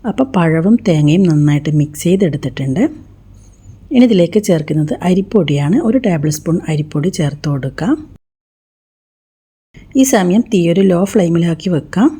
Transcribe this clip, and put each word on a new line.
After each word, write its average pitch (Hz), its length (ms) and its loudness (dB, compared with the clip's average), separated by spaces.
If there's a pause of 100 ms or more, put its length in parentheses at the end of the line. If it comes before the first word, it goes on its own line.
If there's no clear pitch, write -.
അപ്പോൾ 262 160 0 (120)
പഴവും 165 380 2 (120)
തേങ്ങയും 156 420 4
നന്നായിട്ട് 147 500 2
മിക്സ് - 280 -4
ചെയ്തെടുത്തിട്ടുണ്ട്. 143 720 -2 (1120)
ഇനി 247 140 6
ഇതിലേക്ക് 185 400 2
ചേർക്കുന്നത് 151 460 0 (140)
അരിപ്പൊടിയാണ്. 175 720 0 (100)
ഒരു 233 180 0
ടേബിൾ 156 320 0
സ്പൂൺ 165 200 -2 (140)
അരിപ്പൊടി 151 460 -2
ചേർത്ത് 147 340 -4
കൊടുക്കാം. 139 420 -4 (2000)
ഈ 269 40 4 (100)
സമയം 190 280 2 (120)
തീ 190 60 2 (140)
ഒരു 196 180 2
ലോ 175 80 2 (140)
ഫ്ലെയിമിലാക്കി 170 600 0
വെക്കാം. 185 340 0 (100)